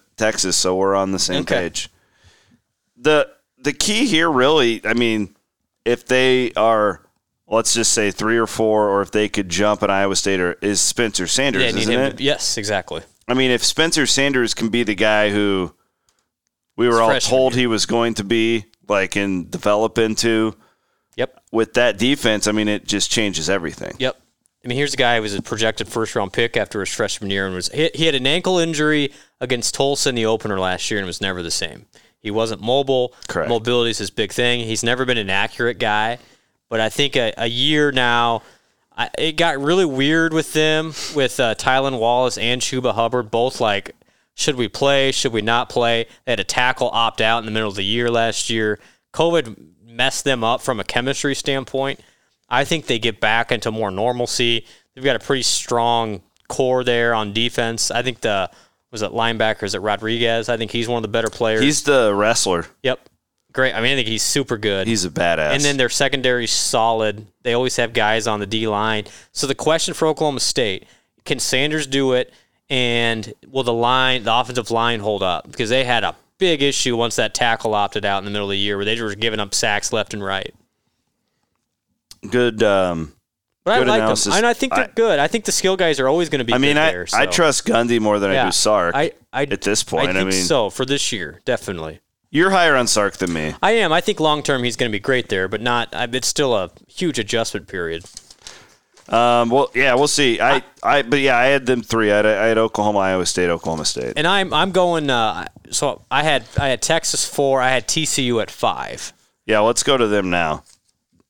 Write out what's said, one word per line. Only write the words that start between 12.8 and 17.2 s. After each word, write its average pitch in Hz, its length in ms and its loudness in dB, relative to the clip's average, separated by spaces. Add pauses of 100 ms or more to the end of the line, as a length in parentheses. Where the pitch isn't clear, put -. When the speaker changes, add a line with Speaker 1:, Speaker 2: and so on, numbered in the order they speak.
Speaker 1:
I 123 60 0
mean, 131 160 2
if 120 140 0
Spencer 160 420 0
Sanders 131 480 0
can 113 140 -4
be 120 140 0
the 107 120 -2
guy 107 360 2
who 101 420 0 (1040)
we 120 100 2
were 120 80 4
Speaker 2:
His 113 60 6
Speaker 1:
all 113 100 4
Speaker 2:
freshman 131 200 2